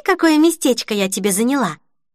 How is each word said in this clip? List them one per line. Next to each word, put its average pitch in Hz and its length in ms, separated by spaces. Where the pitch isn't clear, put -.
какое 339 340
местечко 302 560
я 202 160
тебе 196 220
заняла!» 226 460